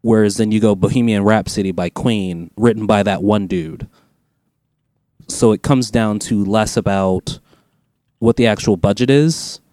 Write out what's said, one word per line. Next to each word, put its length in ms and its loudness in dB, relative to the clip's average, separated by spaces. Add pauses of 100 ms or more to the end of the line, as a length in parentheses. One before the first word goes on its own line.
Whereas 360 2
then 140 0
you 80 2
go 160 4
Bohemian 480 0
Rhapsody 480 0
by 180 -4
Queen, 680 -4
written 300 2
by 160 2
that 220 -2
one 240 0
dude. 400 -6 (1400)
So 240 2
it 120 -2
comes 260 0
down 300 -2
to 260 -2
less 320 0
about 600 -2 (800)
what 160 2
the 100 2
actual 320 0
budget 320 0
is 520 0 (120)